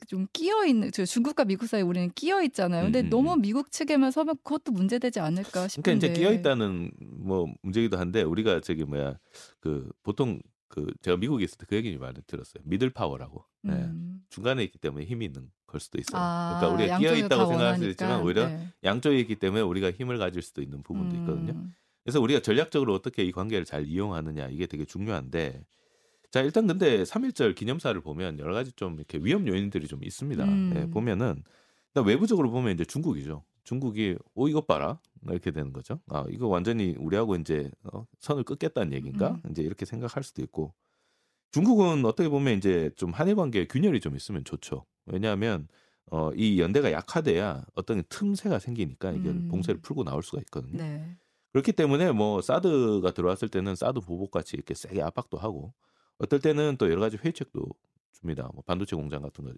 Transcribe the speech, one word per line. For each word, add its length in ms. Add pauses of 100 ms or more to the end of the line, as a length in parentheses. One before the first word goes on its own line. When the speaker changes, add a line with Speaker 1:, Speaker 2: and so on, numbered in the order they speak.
Speaker 1:
좀 260
끼어 340
있는, 260
저 120
중국과 400
미국 220
사이에 160
우리는 320
끼어 280
있잖아요. 420
근데 160
Speaker 2:
음, 60
음, 40
Speaker 1:
너무 240
Speaker 2:
음. 80
Speaker 1:
미국 300
측에만 380
서면 320
그것도 300
문제되지 480
않을까 480
싶은데. 140 (160)
Speaker 2:
그러니까 100
이제 120
끼어 120
있다는 580 (100)
뭐 460 (160)
문제이기도 360
한데 240
우리가 380
저기 240
뭐야, 340 (420)
그 280 (140)
보통 380 (280)
그 180 (160)
제가 160
미국에 260
있을 140
때 80
그 100
얘기 220
많이 160 (120)
들었어요. 380
미들 260
파워라고. 540 (180)
네. 120
Speaker 1:
음. 560
Speaker 2:
중간에 340
있기 140
때문에 260
힘이 220
있는 240 (160)
걸 140
수도 180
있어요. 220
Speaker 1:
아, 400
Speaker 2:
그러니까 220
우리가 160
끼어 120
Speaker 1:
양쪽에서 160
Speaker 2:
있다고 160
Speaker 1:
다 60
Speaker 2:
생각할 300
수 120
있지만 220
Speaker 1:
원하니까. 140
Speaker 2:
오히려 220
Speaker 1:
네. 200 (140)
Speaker 2:
양쪽에 380
있기 160
때문에 260
우리가 300
힘을 260
가질 220
수도 220
있는 200
부분도 340
있거든요. 360
Speaker 1:
음. 220 (300)
Speaker 2:
그래서 180
우리가 180
전략적으로 540
어떻게 280
이 100
관계를 340
잘 200
이용하느냐 640
이게 180
되게 200
중요한데, 760 (680)
자, 100
일단 260
근데 380
삼 220
일절 280
기념사를 460
보면 380
여러 160
가지 180
좀 220
이렇게 240
위험 280
요인들이 420
좀 140
있습니다. 420
Speaker 1:
음. 320
Speaker 2:
예, 140
보면은 520 (480)
일단 160
외부적으로 440
보면 220
이제 140
중국이죠. 580 (200)
중국이 520 (180)
"오, 140
이것 180
봐라." 320 (300)
이렇게 240
되는 200
거죠. 360
"아, 220
이거 180
완전히 500
우리하고 380
이제, 340 (140)
어, 220 (120)
선을 260
끊겠다는 500
얘기인가?" 500
Speaker 1:
음. 80
Speaker 2:
이제 100
이렇게 240
생각할 380
수도 180
있고. 320 (800)
중국은 520
어떻게 240
보면 300
이제 380
좀 160
한일 240
관계에 300
균열이 340
좀 160
있으면 280
좋죠. 420 (200)
왜냐하면, 600 (420)
어, 240
이 260
연대가 320
약화돼야 720 (100)
어떤 340
틈새가 500
생기니까 540
이걸 200
Speaker 1:
음. 160
Speaker 2:
봉쇄를 320
풀고 240
나올 180
수가 240
있거든요. 320
Speaker 1:
네. 380 (360)
Speaker 2:
그렇기 200
때문에 400
뭐 280
사드가 720
들어왔을 360
때는 280
사드 240
보복같이 560
이렇게 180
세게 280
압박도 360
하고 360 (440)
어떨 220
때는 380
또 120
여러 100
가지 180
회유책도 440 (500)
줍니다. 420
뭐 120
반도체 300
공장 260
같은 220
거 140